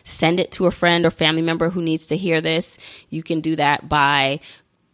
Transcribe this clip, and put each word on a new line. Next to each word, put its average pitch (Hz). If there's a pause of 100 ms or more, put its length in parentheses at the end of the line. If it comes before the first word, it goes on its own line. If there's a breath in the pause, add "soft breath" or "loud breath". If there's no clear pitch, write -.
Send 170
it -
to 185
a -
friend 170
or 160
family 160
member 165
who 180
needs 160
to 156
hear 165
this. 165 (320 loud breath)
You 160
can 160
do 160
that 147
by 139 (540 loud breath)